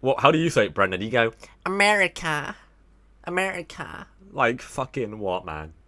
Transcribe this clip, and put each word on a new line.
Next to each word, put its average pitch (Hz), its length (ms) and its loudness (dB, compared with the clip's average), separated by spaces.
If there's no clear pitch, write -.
What? 131 200 2
How 135 100 8
do 143 80 4
you 165 120 0
say 110 160 4
it, 80 80 -6
Brendan? 92 260 2
You 107 100 -4
go, 113 220 2
America. 190 920 0
America. 180 840 -6
Like, 127 300 0
fucking 120 580 -8
what, 92 260 -2
man? 78 280 -10